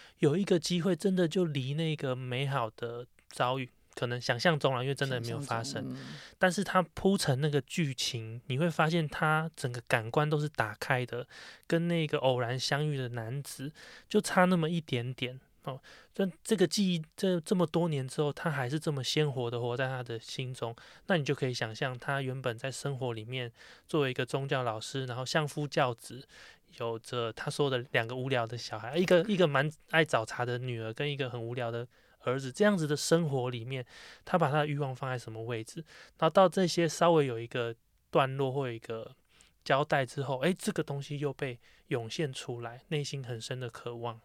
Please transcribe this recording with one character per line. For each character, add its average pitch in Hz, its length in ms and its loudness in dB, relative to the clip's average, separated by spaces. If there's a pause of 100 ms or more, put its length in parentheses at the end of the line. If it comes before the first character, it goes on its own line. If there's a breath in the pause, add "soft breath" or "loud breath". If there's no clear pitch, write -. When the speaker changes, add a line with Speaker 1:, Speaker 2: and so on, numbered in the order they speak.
(200 loud breath)
Speaker 1:
有 151 180 4
一 202 80 0
个 180 120 4
机 175 240 0
会 175 140 2
真 190 180 0
的 180 140 4
就 180 160 2
离 139 300 -2
那 156 200 0
个 135 220 -2
美 127 320 -4
好 127 220 0
的 120 360 -8 (240)
遭 131 300 0
遇， 123 100 -6 (260)
可 131 100 -4
能 123 160 -2
想 120 180 -2
象 160 180 4
中 135 180 2
啦， 120 80 -2
因 131 40 -2
为 139 80 -2
真 135 140 -2
的 123 100 -2
没 117 100 -6
有 117 100 -4
发 117 240 -4
生。 - 100 -8
Speaker 2:
想 113 100 -4
象 - 0 -
中， 131 100 -8
嗯。 135 260 -12 (180)
Speaker 1:
但 185 140 4
是 190 120 -2
他 185 180 2 (120)
铺 196 240 2
陈 135 240 2
那 156 80 2
个 143 120 2
剧 147 320 -2
情， 113 520 -6
你 131 140 -2
会 170 100 2
发 156 180 2
现 165 200 2
他 156 480 0
整 127 160 -4
个 120 160 -6
感 113 240 0
官 151 180 4
都 151 100 2
是 151 80 -2
打 110 280 -4
开 127 300 0
的， 120 220 -8 (380 loud breath)
跟 170 220 2
那 170 180 2
个 147 140 0
偶 127 200 4
然 123 200 0
相 147 280 0
遇 147 80 0
的 127 140 -2
男 120 320 -6
子 - 300 -10 (360 loud breath)
就 214 140 4
差 - 240 6
那 185 100 6
么 160 140 2
一 170 100 0
点 127 340 -4
点。 131 260 -6 (240)
哦， 131 160 -8 (320 loud breath)
这， 196 160 0 (160)
这 226 140 2
个 - 80 6
记 190 260 2
忆， 165 120 0 (120)
这， 185 260 2
这 202 140 2
么 175 120 4
多 170 200 2
年 135 200 -2
之 - 120 -8
后， 147 140 2
他 - 160 -4
还 139 180 -2
是 147 120 -2
这 156 120 -4
么 135 120 -2
鲜 151 280 2
活 123 200 -2
的 120 100 -4
活 120 160 -2
在 131 100 0
他 131 140 -4
的 117 180 -8
心 127 320 -8
中， 117 240 -6 (300 loud breath)
那 190 120 4
你 147 60 2
就 139 120 2
可 135 120 -2
以 127 60 0
想 113 220 -4
象 127 240 -4
他 139 200 -2
原 131 220 -4
本 120 160 -2
在 135 140 -6
生 143 260 -4
活 123 160 -4
里 110 100 -8
面 123 280 -6 (360 loud breath)
作 156 140 2
为 131 80 4
一 127 40 -2
个 127 120 0
宗 139 220 -2
教 135 160 0
老 110 160 -2
师， 131 260 -6
然 123 100 -6
后 131 80 -4
相 151 240 0
夫 147 200 -4
教 131 260 2
子， - 340 -14 (520 loud breath)
有 117 180 -4
着 117 360 -4
他 - 180 -6
说 143 180 2
的 123 220 0
两 117 160 2
个 123 80 -6
无 131 120 -4
聊 123 200 2
的 120 100 -8
小 113 220 -8
孩， 120 180 -6
一 185 80 4
个， 175 200 6
一 208 120 0
个 175 100 6
蛮 143 240 2 (200)
爱 160 120 6
找 117 220 2
茬 - 180 -6
的 123 140 -2
女 123 240 -6
儿， 110 100 -6
跟 143 200 -4
一 143 40 -4
个 131 140 -4
很 120 100 -8
无 117 140 -6
聊 120 160 -2
的 120 180 -4 (340 soft breath)
儿 135 180 0
子， 135 120 -6
这 208 140 4
样 208 100 6
子 156 120 0
的 147 100 2
生 165 320 4
活 127 220 0
里 117 120 -6
面， 127 220 -6 (400 loud breath)
他 - 140 2
把 - 100 4
他 151 120 2
的 147 40 2
欲 147 140 -2
望 131 160 -2
放 131 160 -4
在 127 40 -2
什 117 160 -8
么 113 120 -8
位 113 200 -4
置？ - 220 -12 (320 loud breath)
然 160 100 4
后 - 40 6
到 190 180 8
这 190 160 2
些 170 240 2
稍 170 220 4
微 151 160 6
有 117 120 -4
一 117 60 -8
个 117 300 -2 (340)
段 135 260 4
落 135 160 0
或 131 200 -2
一 113 80 -8
个 113 360 -10 (480 soft breath)
交 143 220 4
代 143 180 2
之 135 200 -4
后， 127 160 -2
诶， 160 180 4
这 - 140 -2
个 - 100 0
东 139 180 -2
西 143 200 -8
又 143 120 -2
被 131 280 -6 (300 soft breath)
涌 117 200 -2
现 139 240 -2
出 120 280 -8
来， 120 260 -10
内 147 160 -2
心 139 200 -8
很 120 160 -8
深 127 200 -8
的 123 100 -6
渴 120 260 -10
望。 117 300 -8